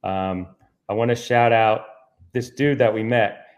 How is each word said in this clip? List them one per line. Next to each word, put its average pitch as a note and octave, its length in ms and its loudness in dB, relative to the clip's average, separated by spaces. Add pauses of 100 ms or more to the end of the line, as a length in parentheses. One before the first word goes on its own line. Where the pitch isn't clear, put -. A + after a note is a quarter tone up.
Um, F#2+ 440 -4 (400)
I G2 60 -6
wanna A#2 220 0
shout A#2+ 360 2
out A2 340 2 (460)
this B2 200 -6
dude C#3 280 0
that A2 140 4
we A2 100 -4
met, A2+ 440 -2 (100)